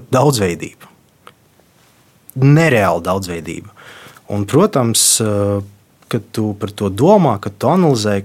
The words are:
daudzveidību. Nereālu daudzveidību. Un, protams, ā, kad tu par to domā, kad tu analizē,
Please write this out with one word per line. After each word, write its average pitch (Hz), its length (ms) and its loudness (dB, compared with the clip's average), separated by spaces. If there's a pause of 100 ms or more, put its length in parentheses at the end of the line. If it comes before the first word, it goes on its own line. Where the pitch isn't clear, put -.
(100)
daudzveidību. 117 800 -2 (1500)
Nereālu 131 640 4
daudzveidību. 87 720 -8 (560)
Un, 104 180 -4
protams, 131 560 2 (160)
ā, 101 400 0 (520)
kad - 200 -6
tu 107 240 -4
par 101 160 -8
to 101 200 -4
domā, 143 480 4
kad 101 200 -10
tu 123 120 0
analizē, 120 540 2